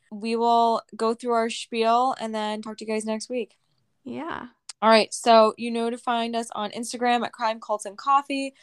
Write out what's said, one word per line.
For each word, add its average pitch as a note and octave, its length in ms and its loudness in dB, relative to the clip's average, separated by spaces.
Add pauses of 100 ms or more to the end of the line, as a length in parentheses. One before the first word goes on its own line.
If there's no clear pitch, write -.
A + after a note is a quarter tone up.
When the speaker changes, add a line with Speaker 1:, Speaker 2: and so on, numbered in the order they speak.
(120)
Speaker 1:
We A3 240 -6
will A#3 480 4 (120)
go A3+ 200 0
through A#3+ 180 -4
our A3+ 160 0
spiel A#3 720 0
and A3 140 -6
then G#3+ 260 -4
talk A3 160 -12
to G#3+ 80 -12
you A3 80 -4
guys G#3+ 100 -4
next A3 280 -6
week. B3 260 -6 (460)
Speaker 2:
Yeah. B3+ 460 -10 (320)
Speaker 1:
All G#3+ 100 4
right, A3 200 6
so A3+ 460 6
you A#3 140 -8
know A#3 180 -2
to A#3+ 80 -8
find A#3 380 -4
us A#3 180 -4
on G#3 180 -6
Instagram A#3+ 540 -2
at - 60 -6
Crime A3+ 280 -4
Cults G#3+ 260 -6
and G3+ 120 -12
Coffee. C4+ 640 0